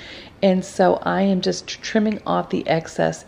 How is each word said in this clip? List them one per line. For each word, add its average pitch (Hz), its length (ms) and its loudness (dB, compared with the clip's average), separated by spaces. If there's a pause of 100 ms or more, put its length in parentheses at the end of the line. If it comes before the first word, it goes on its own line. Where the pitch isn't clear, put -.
(400)
And 185 240 4
so - 380 2
I 180 200 0
am 196 180 2
just 180 260 -4
trimming - 580 -2
off 175 260 -2
the - 180 -4
excess, 165 600 -2